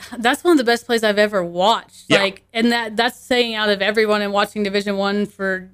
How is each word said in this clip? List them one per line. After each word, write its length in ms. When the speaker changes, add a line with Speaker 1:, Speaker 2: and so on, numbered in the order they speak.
Speaker 1:
<laughs> 100
Speaker 2:
that's 240
one 100
of 40
the 60
best 220
plays 180
I've 140
ever 260
watched. 640
Speaker 1:
Yeah. 140
Speaker 2:
Like, 220
and 180
that, 240
that's 240
saying 360
out 140
of 120
everyone 400
and 100
watching 320
Division 340
One 280
for 480